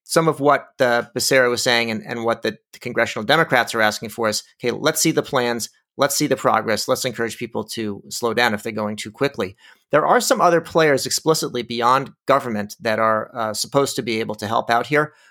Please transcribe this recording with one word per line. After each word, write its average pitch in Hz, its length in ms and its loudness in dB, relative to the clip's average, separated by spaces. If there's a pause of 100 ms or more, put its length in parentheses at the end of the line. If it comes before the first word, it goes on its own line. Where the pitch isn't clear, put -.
some 165 240 2
of 139 120 0
what 139 280 2 (100)
the 120 360 2
Becerra 127 360 4
was 117 120 -2
saying 117 280 2
and, 110 160 -4
and 117 180 -6
what 113 180 0
the, 110 160 -2 (140)
the - 60 -20
congressional 117 480 -4
Democrats 135 480 2
are 113 80 2
asking 107 260 0
for 113 200 -4
is, 104 140 -2 (160)
"Okay, 123 120 -4
let's 113 300 -2
see 165 100 2
the 147 120 0
plans. 120 460 -2 (300)
Let's 139 180 0
see 147 120 0
the 131 80 0
progress. 110 520 0
Let's 127 160 -2
encourage 117 340 -6
people 110 260 -8
to 104 440 -8
slow 117 240 -4
down 113 220 2
if 101 80 -6
they're 110 100 -6
going 107 240 -4
too 107 140 -10
quickly." 110 460 -4 (340)
There 151 160 2
are 208 140 4
some 226 200 0
other 170 200 4
players 151 460 2
explicitly 143 560 -2
beyond 120 500 0 (140)
government 120 540 0
that 110 180 -2
are, 110 360 0
uh, 110 200 -4
supposed 135 420 -2
to 135 60 -2
be 113 180 -2
able 110 160 -4
to 107 100 -6
help 117 240 0
out 120 160 2
here. 147 260 0 (180)